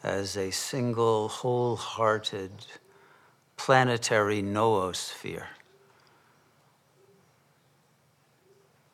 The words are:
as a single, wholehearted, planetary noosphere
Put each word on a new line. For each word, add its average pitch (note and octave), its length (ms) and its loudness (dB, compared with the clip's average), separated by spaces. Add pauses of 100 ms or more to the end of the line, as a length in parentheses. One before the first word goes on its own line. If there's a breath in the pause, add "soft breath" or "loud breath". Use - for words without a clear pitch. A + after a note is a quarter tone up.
as G2 360 -2
a F#2+ 120 -2
single, A2+ 800 0
wholehearted, A2 1200 -2 (1040 soft breath)
planetary A#2 840 4
noosphere G2 1000 0 (3500 soft breath)